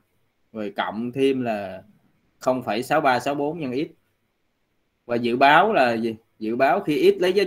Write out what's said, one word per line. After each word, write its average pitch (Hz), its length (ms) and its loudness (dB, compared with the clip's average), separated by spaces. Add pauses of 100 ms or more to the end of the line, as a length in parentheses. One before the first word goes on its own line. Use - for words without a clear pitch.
(520)
rồi 104 240 -8
cộng 107 360 -6
thêm 135 300 0
là 101 400 -8 (560)
không 127 240 -2
phẩy 113 200 -4
sáu 143 180 0
ba 127 200 2
sáu 143 140 -4
bốn 147 260 -6
nhân 131 120 -8
X. 156 180 -6 (1160)
Và 120 100 -2
dự 120 200 -2
báo 151 360 6
là 131 200 2
gì? 113 240 -4 (220)
Dự 110 180 -6
báo 147 240 2
khi 170 380 2
X 175 40 -2
lấy 180 100 2
giá 196 140 2